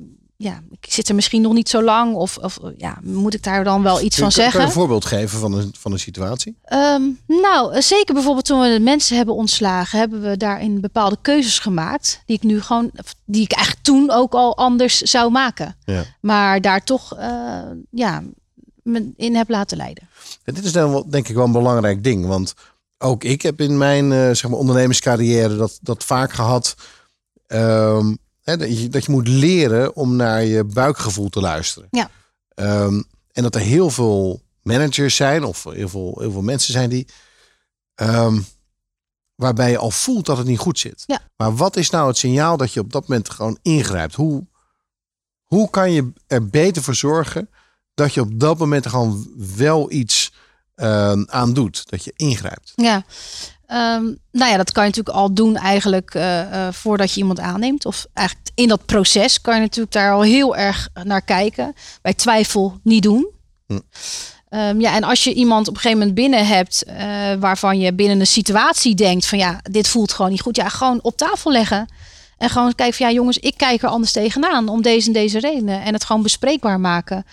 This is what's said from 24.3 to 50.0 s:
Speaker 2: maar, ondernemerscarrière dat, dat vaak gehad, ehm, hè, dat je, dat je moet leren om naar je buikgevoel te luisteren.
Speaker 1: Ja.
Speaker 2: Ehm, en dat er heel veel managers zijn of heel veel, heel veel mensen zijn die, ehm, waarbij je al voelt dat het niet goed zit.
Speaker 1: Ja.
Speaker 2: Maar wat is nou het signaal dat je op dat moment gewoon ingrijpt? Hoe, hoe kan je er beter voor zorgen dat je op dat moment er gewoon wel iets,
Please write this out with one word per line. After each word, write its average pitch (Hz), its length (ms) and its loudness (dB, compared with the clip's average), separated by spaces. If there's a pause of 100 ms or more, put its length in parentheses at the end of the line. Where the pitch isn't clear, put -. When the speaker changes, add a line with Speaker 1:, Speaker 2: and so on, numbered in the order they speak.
Speaker 2:
maar, 120 100 -2
ondernemerscarrière 120 960 2
dat, 107 260 -4
dat - 220 -6
vaak 131 300 -2
gehad, 123 420 -2 (720)
ehm, 110 680 2 (260)
hè, 165 160 -4
dat 123 220 -4
je, 120 100 -6
dat 135 160 -4
je 147 60 -2
moet 127 160 2
leren 135 680 2
om 127 200 0
naar 113 280 0
je 110 200 2
buikgevoel 104 640 -2
te 104 100 -6
luisteren. 87 520 -6
Speaker 1:
Ja. 240 180 -2 (460)
Speaker 2:
Ehm, 104 460 0 (300)
en 123 120 -2
dat 117 120 -2
er 110 60 -2
heel 147 280 2
veel 101 520 0 (200)
managers 135 540 0
zijn 143 280 0
of 95 200 -8
heel 92 260 -10
veel, 92 300 -8
heel 113 120 -6
veel 98 100 -6
mensen 123 320 -2
zijn 123 160 0
die, 127 180 -4 (880)
ehm, 110 440 0 (960)
waarbij 123 360 0
je 120 60 2
al 104 140 -4
voelt 226 340 -2
dat 139 120 -2
het 123 100 -4
niet 120 120 0
goed - 200 -4
zit. - 260 -10
Speaker 1:
Ja. 277 140 -4 (180)
Speaker 2:
Maar 110 180 0
wat 180 200 0
is 180 140 0
nou 156 180 0
het 127 100 0
signaal 147 400 0
dat 131 160 -2
je - 60 -4
op 104 120 -6
dat 135 160 -6
moment 120 220 -2
gewoon 110 320 -6
ingrijpt? 98 540 -2
Hoe, 147 300 -2 (960)
hoe 208 260 2
kan 185 220 0
je 135 200 0 (160)
er 117 220 0
beter 165 340 2
voor 127 120 -4
zorgen 160 540 -2 (440)
dat 143 200 0
je 139 80 0
op 110 180 -2
dat 156 180 2
moment 147 280 0
er 117 60 -6
gewoon 113 360 -2 (280)
wel 147 360 2
iets, - 420 -2 (420)